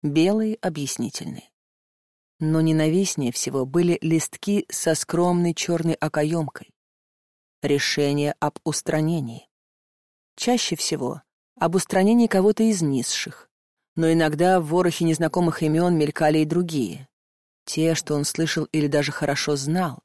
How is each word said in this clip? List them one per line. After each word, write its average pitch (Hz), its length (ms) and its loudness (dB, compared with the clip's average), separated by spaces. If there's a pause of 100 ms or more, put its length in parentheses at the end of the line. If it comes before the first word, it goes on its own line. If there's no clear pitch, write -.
Белые — 196 540 2
объяснительные. - 920 -8 (880)
Но 160 220 2
ненавистнее 156 720 2
всего 135 320 -2
были 170 380 0
листки 165 680 -2
со - 260 -2
скромной 175 600 0
черной 165 400 -2
окоемкой. 156 800 -4 (880)
Решение 143 760 0
об 151 260 -2
устранении. 156 840 -2 (880)
Чаще 233 400 0
всего 139 460 -6 (360)
об 165 160 0
устранении 208 540 4
кого-то 202 340 4
из 214 200 2
низших, - 680 -4 (460)
но 165 160 2
иногда 165 480 4
в 156 80 -6
ворохе 175 360 0
незнакомых 165 580 0
имен 165 360 2
мелькали 151 400 2
и 156 60 4
другие. 151 640 -4 (560)
Те, 160 300 0
что 151 200 -4
он 147 100 0
слышал 160 420 -2
или 151 200 0
даже 143 260 0
хорошо 143 440 -2
знал. 151 480 -2